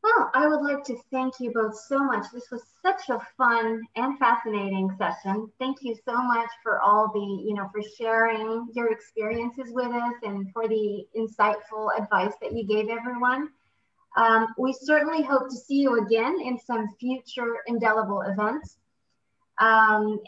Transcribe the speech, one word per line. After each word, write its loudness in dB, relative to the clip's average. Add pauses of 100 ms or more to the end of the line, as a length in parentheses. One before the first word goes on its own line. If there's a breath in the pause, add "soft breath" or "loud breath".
Well, 4
I 4
would 2
like -2
to -6 (160)
thank -4
you -4
both 0
so -2
much. 0
This -16
was -12 (180)
such 0
a 0 (180)
fun 2 (160)
and -2
fascinating 0
session. -4
Thank -4
you -6 (120)
so 0
much 0 (140)
for 0
all 4
the, -4
you -2
know, -4
for -6 (160)
sharing 0
your 0
experiences -6
with -2
us -2 (100)
and -6
for -2
the -2 (100)
insightful -2 (100)
advice 0
that -6
you -4
gave 0
everyone. -2 (680)
Um, 6 (100)
we 0
certainly 2
hope 2
to -8
see 0
you 4
again 2
in -4
some -4 (120)
future -6 (100)
Indelible 0
events. -4 (840)
Um, 6